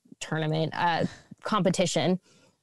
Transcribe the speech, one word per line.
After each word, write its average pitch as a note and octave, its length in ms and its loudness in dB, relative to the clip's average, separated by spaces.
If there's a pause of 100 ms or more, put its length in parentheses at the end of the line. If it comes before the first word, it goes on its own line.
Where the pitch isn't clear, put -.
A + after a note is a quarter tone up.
(200)
tournament, D#3 560 -2
uh, E3+ 300 2 (360)
competition, F3+ 800 2 (420)